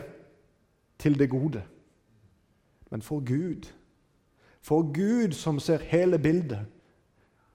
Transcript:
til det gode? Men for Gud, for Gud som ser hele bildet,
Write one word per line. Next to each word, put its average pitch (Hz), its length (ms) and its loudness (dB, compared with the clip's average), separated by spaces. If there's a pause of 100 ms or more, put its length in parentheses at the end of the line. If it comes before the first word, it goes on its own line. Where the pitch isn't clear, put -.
(960)
til 147 200 2
det 139 120 4
gode? 131 320 -2 (1300)
Men 113 120 -8
for 151 180 -6
Gud, 139 480 -4 (960)
for 156 200 2 (120)
Gud 202 400 2
som 147 260 -2
ser 160 180 0
hele 175 420 2
bildet, 143 460 0 (880)